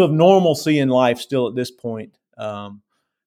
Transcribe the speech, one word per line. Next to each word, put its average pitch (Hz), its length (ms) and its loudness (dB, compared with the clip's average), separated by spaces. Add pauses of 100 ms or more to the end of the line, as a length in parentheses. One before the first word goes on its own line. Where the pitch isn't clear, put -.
bit - 20 -2
of 151 60 0
normalcy 165 640 4
in 135 100 0
life 127 300 2
still 127 280 -4
at 113 80 -10
this 123 160 -6
point. 113 460 -14 (200)
Um, 104 440 -12 (460)